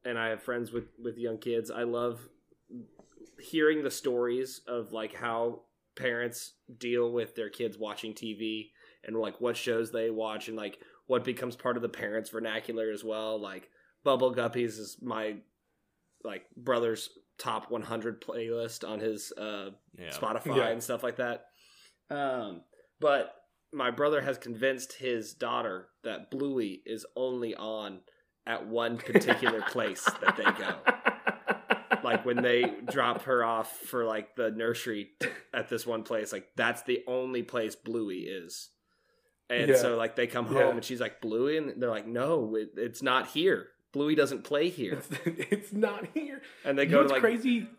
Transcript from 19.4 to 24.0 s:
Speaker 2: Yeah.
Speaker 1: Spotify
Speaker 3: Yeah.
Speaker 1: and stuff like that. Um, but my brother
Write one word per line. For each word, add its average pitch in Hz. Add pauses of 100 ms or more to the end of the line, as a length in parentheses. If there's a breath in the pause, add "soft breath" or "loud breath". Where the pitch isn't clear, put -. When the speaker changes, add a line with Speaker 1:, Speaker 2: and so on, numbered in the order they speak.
Speaker 2:
Yeah. 85
Speaker 1:
Spotify 113
Speaker 3:
Yeah. 123
Speaker 1:
and 117
stuff 117
like 120
that. 120 (640 soft breath)
Um, 123 (400 soft breath)
but 139 (380)
my 127
brother 143